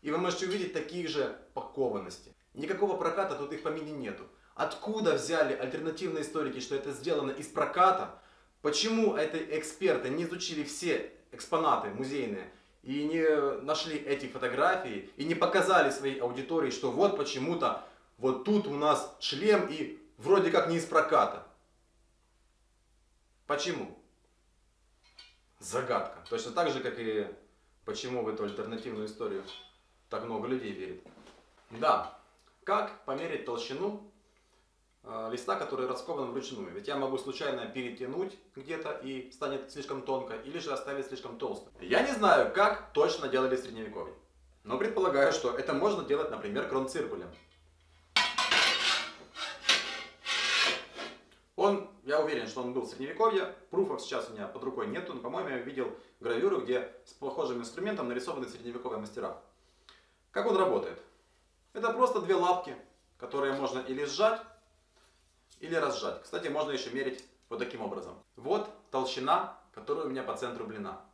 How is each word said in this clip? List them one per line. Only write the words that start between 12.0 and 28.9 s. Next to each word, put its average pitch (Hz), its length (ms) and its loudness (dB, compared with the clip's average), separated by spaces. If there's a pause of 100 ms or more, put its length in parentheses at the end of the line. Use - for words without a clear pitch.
и 139 220 -2
не 151 560 4
нашли 156 340 -2
эти 135 320 -2
фотографии, 127 880 0
и - 80 -4
не 165 120 0
показали 185 560 6
своей 135 280 -2
аудитории, 131 520 0
что 123 200 -2
вот 190 240 6
почему-то 135 720 0 (300)
вот 127 260 2
тут 208 240 4
у 143 80 -4
нас 147 440 2
шлем 190 500 4
и 143 300 -6 (180)
вроде 165 340 6
как 170 160 6
не 165 100 2
из - 80 0
проката? - 600 4 (2000)
Почему? 147 520 -2 (1600)
Загадка. 117 680 -2
Точно 156 220 -4
так 165 200 2
же, 131 80 -2
как 123 180 -4
и 107 300 0 (580)
почему 123 380 -4
в 107 60 -2
эту 107 140 -2
альтернативную 107 640 -6